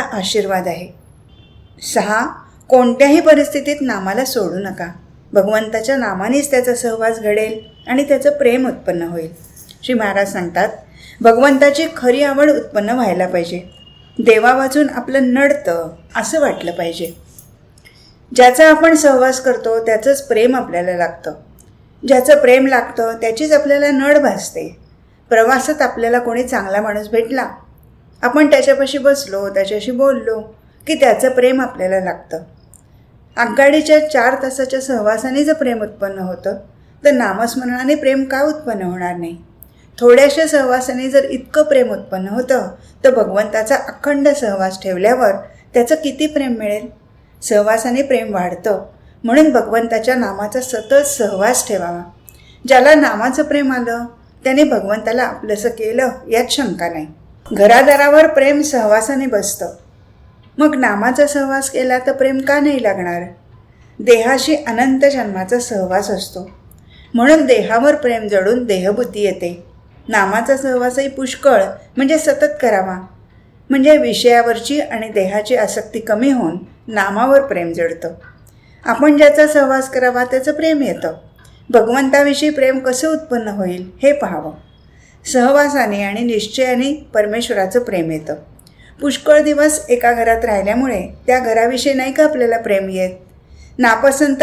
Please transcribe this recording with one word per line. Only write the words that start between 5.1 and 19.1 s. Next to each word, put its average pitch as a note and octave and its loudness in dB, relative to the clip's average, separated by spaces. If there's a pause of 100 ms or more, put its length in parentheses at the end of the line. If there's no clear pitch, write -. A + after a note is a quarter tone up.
भगवंताच्या A3 0
नामानेच A#3 -2
त्याचा B3 0
सहवास A3+ -4
घडेल A3 -2 (300)
आणि C4 0
त्याचं C#4 2
प्रेम C4 2
उत्पन्न F3+ -6
होईल. E3+ -8 (540)
श्री B3+ -2
महाराज G3 -2
सांगतात, F3+ -2 (520)
भगवंताची C#4 4 (100)
खरी B3+ 0
आवड C#4+ 2
उत्पन्न G#3 -2
व्हायला G3 0
पाहिजे. F3 -4 (580)
देवा A#3 4
वाचून C4+ 0
आपलं B3+ -2
नडतं B3 0 (280)
असं A#3 -2
वाटलं F#3+ -2
पाहिजे. E3+ -8 (1200)
ज्याचा B3+ 8
आपण D#4+ 4
सहवास C4 4